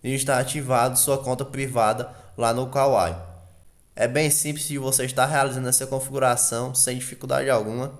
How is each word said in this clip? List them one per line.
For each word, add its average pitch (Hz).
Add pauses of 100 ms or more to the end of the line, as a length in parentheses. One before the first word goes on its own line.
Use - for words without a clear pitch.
E 127
está 135
ativado 127
sua 135
conta 127
privada 123 (240)
lá 117
no 127
Kawaii. 127 (800)
É 120
bem 147
simples 147
de 143
você 131
estar 127
realizando 135
essa 127
configuração 131
sem 127
dificuldade 135
alguma. 120